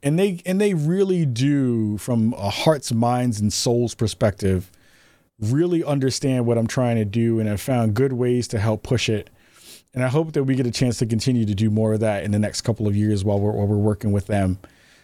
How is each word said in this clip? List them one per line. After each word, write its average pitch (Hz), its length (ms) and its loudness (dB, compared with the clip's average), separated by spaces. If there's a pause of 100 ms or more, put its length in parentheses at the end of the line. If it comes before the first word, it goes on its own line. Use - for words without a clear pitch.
and 147 160 0
they, 190 260 0
and 190 160 0
they 208 140 2
really 175 500 0
do, 120 720 0
from 117 360 0
a 101 180 -6
hearts, 147 420 0
minds, 120 460 0
and 104 120 2
souls 120 440 0
perspective, 95 760 -2 (680)
really 160 440 0
understand 135 640 0
what 117 140 2
I'm 113 80 0
trying 120 300 0
to 110 80 0
do 113 340 0
and 107 100 0
have 104 100 -2
found 113 360 0
good 135 180 2
ways 123 360 0
to 113 100 -2
help 107 240 0
push - 260 -2
it. 107 220 -2 (600)
And 127 100 -2
I 127 40 0
hope 156 260 -2
that 147 100 0
we 135 100 0
get 127 140 0
a 120 40 -2
chance 120 280 -2
to 117 80 -2
continue 117 380 0
to 104 100 0
do 107 160 0
more 110 220 2
of 107 80 0
that 104 220 0
in 104 80 -2
the 104 60 2
next 104 240 -2
couple 107 260 -2
of 101 80 0
years 104 280 0
while 101 160 0
we're, 104 140 0
while 104 120 -2
we're 104 120 2
working 104 340 0
with 101 160 -2
them, 95 320 0 (440)